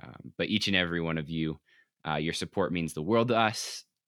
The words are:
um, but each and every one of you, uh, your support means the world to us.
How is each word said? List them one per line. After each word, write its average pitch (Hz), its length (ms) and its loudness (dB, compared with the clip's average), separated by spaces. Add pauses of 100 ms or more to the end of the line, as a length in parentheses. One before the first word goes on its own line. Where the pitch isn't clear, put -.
um, - 380 -16
but 87 100 0
each 104 200 2
and 98 80 4
every 85 240 2
one 82 180 0
of 73 100 -4
you, 80 300 -2 (480)
uh, 76 80 0
your 78 200 0
support 92 360 -2
means 85 220 -2
the 78 100 -6
world 113 260 2
to 117 80 2
us. - 480 0 (240)